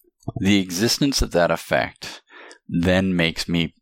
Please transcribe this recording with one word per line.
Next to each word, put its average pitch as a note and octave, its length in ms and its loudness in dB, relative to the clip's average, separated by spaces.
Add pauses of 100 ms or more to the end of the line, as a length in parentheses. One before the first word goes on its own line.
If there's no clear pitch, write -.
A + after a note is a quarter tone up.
(400)
The G2 180 2
existence G2+ 640 0
of - 100 -2
that E2+ 180 4
effect - 720 -4 (460)
then F2+ 460 2
makes E2 340 0
me E2+ 340 0